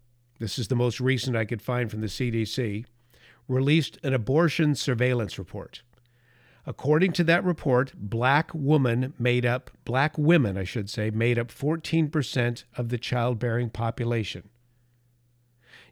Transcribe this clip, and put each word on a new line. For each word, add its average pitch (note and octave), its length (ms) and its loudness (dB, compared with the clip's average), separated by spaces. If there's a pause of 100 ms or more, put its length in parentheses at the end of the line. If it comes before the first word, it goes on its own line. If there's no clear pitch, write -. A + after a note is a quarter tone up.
(380)
this A2 200 -6
is A#2 100 -2
the C3 60 0
most A#2+ 240 0
recent B2+ 380 0
I A2 80 0
could G#2+ 160 -6
find B2 300 -4
from A2 100 -8
the G#2+ 80 -4
C B2 220 -4
D A2+ 160 0
C, A2 400 -6 (600)
released C#3 540 2
an C3+ 120 0
abortion D3 600 2
surveillance B2 640 -2
report. - 440 -12 (840)
According D#3+ 480 2
to F3 120 0
that E3+ 200 4
report, D3 500 0
black A#2+ 600 0
woman C3+ 640 2
made B2 260 2
up, B2 260 -2 (140)
black C3+ 320 0
women, D3 400 4
I G2 80 -4
should G2+ 240 -6
say, G#2+ 220 -4
made A#2 280 2
up A#2+ 120 -4
fourteen D#3+ 580 0
percent B2 560 -2 (140)
of A#2+ 100 -2
the A#2+ 80 -2
childbearing A#2+ 720 0
population. A2+ 800 -4 (1400)